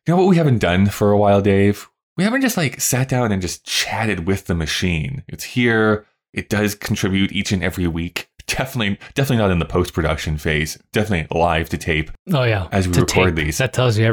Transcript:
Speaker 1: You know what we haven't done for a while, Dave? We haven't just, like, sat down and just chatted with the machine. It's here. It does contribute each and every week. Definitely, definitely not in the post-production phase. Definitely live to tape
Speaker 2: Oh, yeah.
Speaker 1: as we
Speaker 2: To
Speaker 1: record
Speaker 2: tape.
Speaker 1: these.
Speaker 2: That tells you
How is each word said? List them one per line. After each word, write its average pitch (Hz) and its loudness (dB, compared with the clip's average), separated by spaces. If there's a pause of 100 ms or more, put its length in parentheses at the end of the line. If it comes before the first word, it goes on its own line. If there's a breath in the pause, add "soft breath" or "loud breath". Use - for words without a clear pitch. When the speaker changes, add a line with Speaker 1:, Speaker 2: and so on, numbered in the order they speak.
Speaker 1:
You 160 2
know 185 4
what 185 4
we 180 6
haven't 143 2
done 95 4
for 101 2
a 104 4
while, 101 4
Dave? 98 2 (280)
We 175 0
haven't 240 0
just, 254 0
like, 160 -2
sat 131 0
down 123 0
and 95 0
just 87 -8
chatted 98 -4
with 95 -2
the 92 -2
machine. 82 -4
It's - -14
here. 110 2 (280 soft breath)
It 104 -10
does 104 0
contribute 98 -2
each 98 -4
and 92 -2
every 90 -2
week. 85 -6 (180)
Definitely, 113 -2 (160 loud breath)
definitely 135 2
not 98 4
in 87 2
the 78 0
post-production 78 -2
phase. 76 -2 (160)
Definitely 101 -2
live 82 0
to - -4
tape 78 -4 (220)
Speaker 2:
Oh, 135 2
yeah. 104 0
Speaker 1:
as 95 0
we 90 0
Speaker 2:
To - 4
Speaker 1:
record 92 2
Speaker 2:
tape. 80 0
Speaker 1:
these. 76 -4
Speaker 2:
That 131 -2
tells 123 0
you 113 2